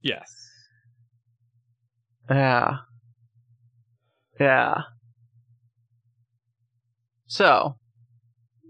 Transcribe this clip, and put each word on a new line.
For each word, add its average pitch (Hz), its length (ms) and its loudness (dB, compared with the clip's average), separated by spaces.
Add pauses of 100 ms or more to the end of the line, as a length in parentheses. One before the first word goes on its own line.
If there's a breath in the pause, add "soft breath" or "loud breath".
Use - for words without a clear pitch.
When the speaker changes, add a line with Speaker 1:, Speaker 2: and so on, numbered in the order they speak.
Speaker 1:
Yes. - 300 -8 (2000 soft breath)
Speaker 2:
Yeah. 131 480 0 (1600)
Yeah. 131 420 0 (2500)
So, 151 500 2 (920)